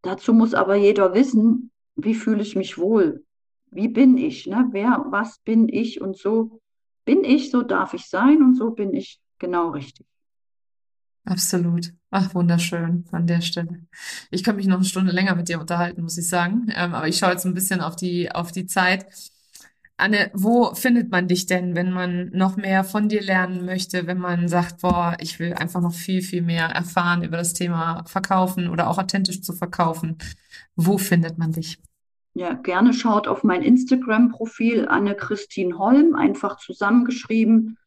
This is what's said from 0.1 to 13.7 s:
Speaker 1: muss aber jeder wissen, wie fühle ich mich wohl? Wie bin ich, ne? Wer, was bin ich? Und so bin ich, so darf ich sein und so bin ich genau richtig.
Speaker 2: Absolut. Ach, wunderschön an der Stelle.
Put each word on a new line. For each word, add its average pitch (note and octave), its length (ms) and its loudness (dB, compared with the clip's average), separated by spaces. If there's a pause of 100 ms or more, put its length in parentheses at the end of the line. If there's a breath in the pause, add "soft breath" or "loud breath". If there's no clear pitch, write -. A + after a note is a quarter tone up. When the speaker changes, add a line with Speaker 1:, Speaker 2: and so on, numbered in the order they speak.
Speaker 1:
muss A3+ 220 6
aber F#3+ 220 2
jeder G3+ 400 4
wissen, A#3 560 2 (240)
wie A3 180 -2
fühle G#3+ 300 -2
ich - 120 -8
mich F#3+ 220 -6
wohl? F3+ 480 0 (460)
Wie G#3 160 -4
bin B3+ 280 6
ich, E3 300 -4
ne? A3+ 240 0
Wer, A3 400 0
was G#3 300 -4
bin A3+ 280 2
ich? A3+ 340 -4
Und F#3+ 140 -8
so A3+ 460 -2 (420)
bin D#4+ 200 4
ich, B3+ 260 2
so B3 140 2
darf F#3+ 320 -2
ich - 120 -12
sein C4+ 360 6
und B3+ 100 8
so A3+ 160 2
bin G#3 240 -4
ich - 260 -8 (200)
genau F3 300 -2
richtig. C#3+ 360 -12 (1200)
Speaker 2:
Absolut. F3 640 0 (200)
Ach, F#3+ 240 0
wunderschön E3+ 760 0
an E3+ 140 -2
der E3+ 160 2
Stelle. E3+ 380 -6 (500 loud breath)